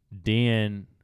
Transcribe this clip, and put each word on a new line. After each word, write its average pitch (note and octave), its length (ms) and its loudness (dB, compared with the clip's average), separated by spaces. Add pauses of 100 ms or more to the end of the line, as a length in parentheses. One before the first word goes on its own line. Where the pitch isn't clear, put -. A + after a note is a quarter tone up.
(240)
Din A2 640 0 (160)